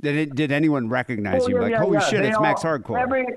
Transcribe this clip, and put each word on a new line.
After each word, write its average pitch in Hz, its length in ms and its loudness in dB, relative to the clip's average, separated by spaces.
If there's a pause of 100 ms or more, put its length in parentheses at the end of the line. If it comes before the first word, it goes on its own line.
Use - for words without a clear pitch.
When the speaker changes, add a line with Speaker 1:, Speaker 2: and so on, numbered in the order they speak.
Speaker 1:
Did 147 140 0
it, 151 200 -2
did 143 160 0
anyone 143 380 2
recognize 113 540 0
Speaker 2:
Oh, - 60 -2
Speaker 1:
you? - 80 0
Speaker 2:
yeah, - 40 0
Speaker 1:
Like, - 120 0
Speaker 2:
yeah, - 60 0
Speaker 1:
"Holy 202 140 2
Speaker 2:
yeah. 202 60 4 (100)
Speaker 1:
shit, - 140 2
Speaker 2:
They 214 60 2
Speaker 1:
it's 220 80 0
Speaker 2:
all, 214 60 2
Speaker 1:
Max 151 200 0
Hardcore." 165 360 -2
Speaker 2:
every, 254 260 0 (120)